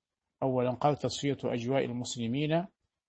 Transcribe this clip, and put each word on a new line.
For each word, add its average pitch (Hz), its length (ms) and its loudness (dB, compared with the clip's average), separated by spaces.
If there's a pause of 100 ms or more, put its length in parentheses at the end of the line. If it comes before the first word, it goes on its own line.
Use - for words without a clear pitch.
(440)
أولًا 127 280 2
قال: 139 260 2
"تصفية 135 460 -2
أجواء 123 420 0
المسلمين 123 800 0 (440)